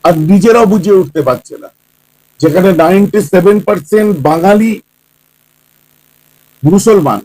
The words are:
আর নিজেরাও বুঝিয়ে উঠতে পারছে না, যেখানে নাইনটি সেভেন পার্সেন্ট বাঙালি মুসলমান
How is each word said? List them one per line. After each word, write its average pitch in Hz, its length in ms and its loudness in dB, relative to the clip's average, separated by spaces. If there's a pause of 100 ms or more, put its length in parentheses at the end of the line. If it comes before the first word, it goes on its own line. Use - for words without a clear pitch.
আর 165 160 0
নিজেরাও 202 480 2
বুঝিয়ে 196 280 0
উঠতে 156 280 -2
পারছে 123 360 -6
না, - 100 -20 (680)
যেখানে 180 340 0
নাইনটি 190 500 0
সেভেন 190 380 0
পার্সেন্ট 208 580 -2
বাঙালি 196 640 0 (1800)
মুসলমান 170 600 2